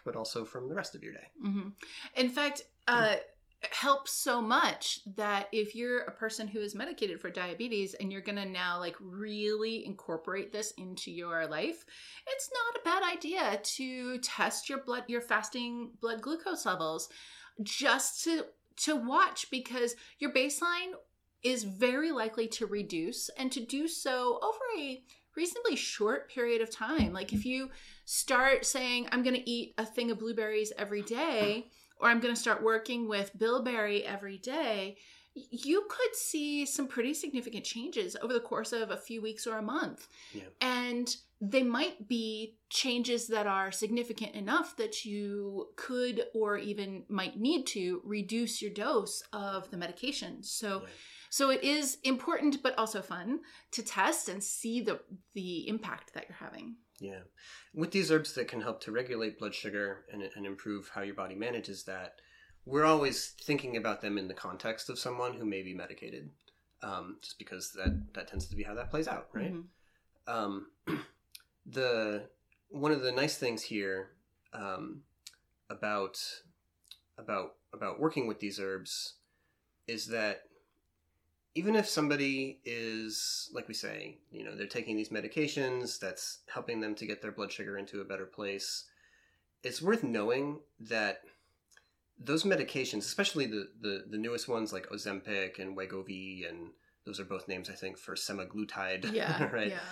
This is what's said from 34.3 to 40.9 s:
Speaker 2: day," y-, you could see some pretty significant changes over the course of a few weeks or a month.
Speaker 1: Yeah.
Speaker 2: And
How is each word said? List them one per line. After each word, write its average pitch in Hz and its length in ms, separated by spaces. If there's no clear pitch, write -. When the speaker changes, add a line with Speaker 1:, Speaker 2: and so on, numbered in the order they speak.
Speaker 2:
day," 214 600
y-, 277 160
you 339 380
could 480 260
see 294 520
some 277 220
pretty 254 260
significant 254 500
changes 233 520
over 233 180
the 233 60
course 226 320
of 226 180
a 185 60
few 226 260
weeks 214 240
or 220 100
a 214 60
month. 247 460
Speaker 1:
Yeah. 101 80
Speaker 2:
And 247 540